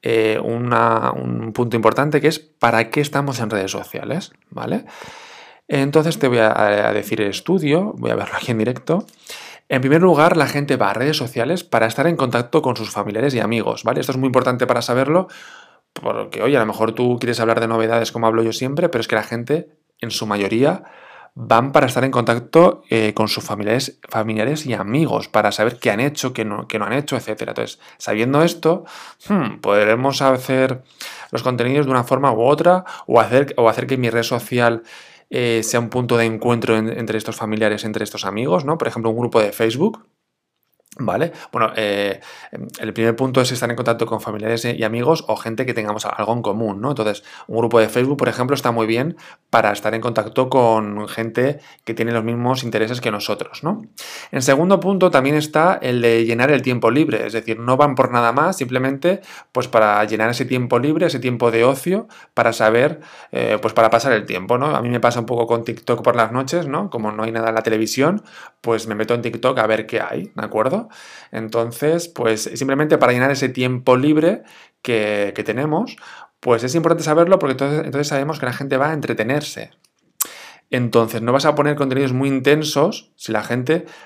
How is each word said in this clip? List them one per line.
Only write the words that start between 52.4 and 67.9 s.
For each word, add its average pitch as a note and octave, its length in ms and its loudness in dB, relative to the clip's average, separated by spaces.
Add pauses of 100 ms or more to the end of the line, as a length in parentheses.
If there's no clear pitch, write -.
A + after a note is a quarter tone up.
intereses A2+ 380 -2
que B2 100 -4
nosotros, G#2 540 -6
¿no? G3+ 220 -4 (460)
En C3+ 100 -2
segundo D#3 380 4
punto F#3 300 2
también C3+ 240 4
está D3+ 460 2
el B2 220 -2
de A#2 240 4
llenar A#2 240 2
el C#3 100 4
tiempo A#2+ 300 2
libre, B2 360 2
es G#2+ 60 -8
decir, A2+ 260 -4
no B2 200 0
van D3 160 4
por B2+ 160 2
nada A#2+ 220 2
más, D#3+ 260 0
simplemente, C3+ 640 -2 (280)
pues, - 180 -4
para G#2+ 360 4
llenar A2 240 0
ese B2 160 -2
tiempo B2 340 0
libre, D#3 280 0
ese C3+ 140 -2
tiempo B2 300 0
de A2+ 140 2
ocio, F3 420 0 (280)
para A#2 180 2
saber, A#2+ 480 2 (300)
eh, A#2 320 -2
pues, A2 100 -2
para A2+ 160 6
pasar A#2 240 2
el G#2+ 140 0
tiempo, F#2+ 320 -2
¿no? D3 180 -2
A C3 60 -2
mí A#2+ 80 -4
me A#2+ 100 -2
pasa A#2+ 200 0
un A2+ 60 -4
poco A#2 200 -2
con A#2 180 -2
TikTok A#2 380 -4
por B2 140 2
las A2+ 160 2
noches, C3+ 340 -4
¿no? D#3+ 240 -6
Como G#2+ 220 -4
no G#2+ 100 -6
hay A2+ 100 -4
nada A2+ 160 -2
en A2+ 60 0
la A2+ 80 0
televisión, C3 600 0 (380)